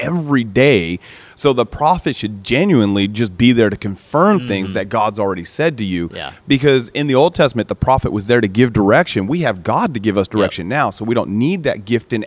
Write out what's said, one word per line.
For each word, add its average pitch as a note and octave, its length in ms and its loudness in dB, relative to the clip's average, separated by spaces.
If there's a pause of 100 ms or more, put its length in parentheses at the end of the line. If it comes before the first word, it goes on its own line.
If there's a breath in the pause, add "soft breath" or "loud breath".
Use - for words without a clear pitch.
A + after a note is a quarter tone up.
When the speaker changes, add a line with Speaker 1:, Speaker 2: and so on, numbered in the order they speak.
Speaker 1:
every D3 440 0
day. G2+ 560 2 (380 loud breath)
So D3 140 2
the A#2+ 140 0
prophet D#3 500 -2
should G2+ 300 -8
genuinely A2+ 640 2
just G#2 280 -4
be A#2+ 140 6
there A2+ 180 4
to G2 60 -4
confirm D3 720 0
things G2 220 -2
Speaker 2:
Mm-hmm. F#2+ 60 -8
Speaker 1:
that G2 140 -4
God's G#2+ 300 -2
already F#2+ 240 -4
said D3 360 -4
to A2 40 -4
you. F2 300 -4
Speaker 2:
Yeah. D2+ 180 -12 (160 loud breath)
Speaker 1:
Because C3 420 2
in D3 180 -4
the C3+ 80 2
Old D3+ 200 4
Testament, A#2+ 320 0
the G2 80 -6
prophet - 380 0
was G2+ 140 -4
there A#2+ 120 4
to A2 80 2
give A2+ 240 2
direction. G#2+ 560 2
We E3 140 -2
have G#2+ 200 -2
God D3+ 340 -2
to A2 40 -6
give G2+ 180 0
us F#2+ 100 2
Speaker 2:
Yep. - 40 -20
Speaker 1:
direction G2 380 -2
now, F2+ 220 0
so A2 120 -12
we A2+ 100 -2
don't G#2+ 180 -2
need D3+ 320 0
that A#2+ 200 -4
gift A2+ 300 -2
in A2+ 140 -4